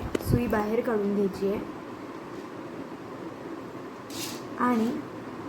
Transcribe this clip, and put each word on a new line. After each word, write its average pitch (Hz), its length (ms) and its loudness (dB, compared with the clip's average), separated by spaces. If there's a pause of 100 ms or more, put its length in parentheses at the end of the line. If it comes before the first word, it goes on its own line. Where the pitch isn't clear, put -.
(300)
सुई 240 160 8
बाहेर 220 340 4
काढून 208 340 4
घ्यायची 196 340 4
आहे. - 340 -2 (2750)
आणि 247 320 4 (580)